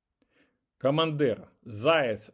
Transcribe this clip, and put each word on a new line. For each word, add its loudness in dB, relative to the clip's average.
Командир 0
Заєць 0